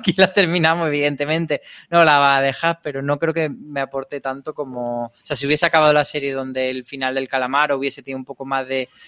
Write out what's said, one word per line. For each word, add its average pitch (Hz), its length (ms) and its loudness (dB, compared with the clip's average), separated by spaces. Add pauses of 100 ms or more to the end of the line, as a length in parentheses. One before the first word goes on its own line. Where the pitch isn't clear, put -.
aquí, - 140 0
<laughs> - 40 -20
la 190 140 6
terminamos, 170 560 2
evidentemente, 147 720 0 (320)
no 170 140 6
la 147 120 6
va 139 200 6
a 135 40 2
dejar", 165 400 0
pero 135 200 -6
no 143 180 0
creo 160 140 0
que 156 160 -2
me 143 320 -8
aporte 135 400 -6
tanto 139 320 -8
como, 120 540 -6
o - 40 -16 (100)
sea, - 140 -6
si 139 100 -4
hubiese 147 200 0
acabado 156 260 4
la 147 140 4
serie 139 260 -6
donde 131 380 -4
el 131 160 -8
final 135 300 -6
del 135 120 -4
calamar 135 460 0
hubiese 135 300 -4
tenido 131 160 -10
un 131 60 -12
poco 135 200 -12
más 135 240 -4
de, 131 180 -4 (200)